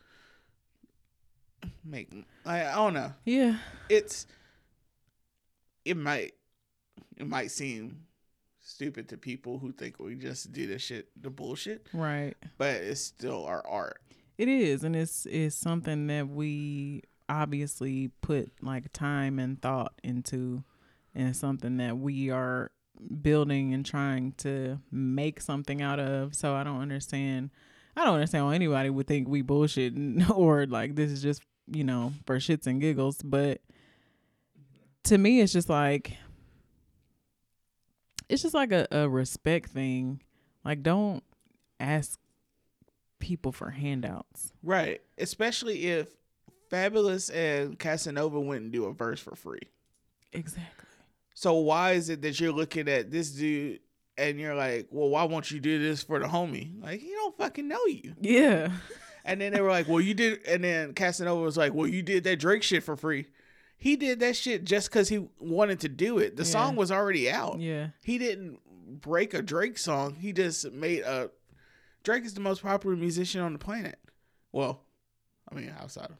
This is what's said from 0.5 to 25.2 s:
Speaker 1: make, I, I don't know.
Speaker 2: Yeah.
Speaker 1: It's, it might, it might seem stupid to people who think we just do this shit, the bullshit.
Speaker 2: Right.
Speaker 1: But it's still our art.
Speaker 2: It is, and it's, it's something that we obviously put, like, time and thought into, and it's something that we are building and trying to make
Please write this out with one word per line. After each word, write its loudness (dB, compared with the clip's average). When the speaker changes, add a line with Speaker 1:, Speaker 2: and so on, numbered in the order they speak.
Speaker 1:
make, -12
I, -2
I -4
don't 4
know. -4
Speaker 2:
Yeah. 6
Speaker 1:
It's, 2
it -2
might, -4
it -10
might -4
seem -10
stupid -10
to -14
people -10
who -10
think -14
we -12
just -12
do -8
this -8
shit, -10
the -12
bullshit. -10
Speaker 2:
Right. -4
Speaker 1:
But 0
it's -4
still -8
our -4
art. -6
Speaker 2:
It 2
is, 4
and 0
it's, -2
it's -2
something -2
that -2
we -4
obviously -2
put, -2
like, -6
time -2
and -4
thought -2
into, -4
and -2
it's -4
something -2
that -2
we -2
are -2
building 4
and -2
trying -2
to -4
make -2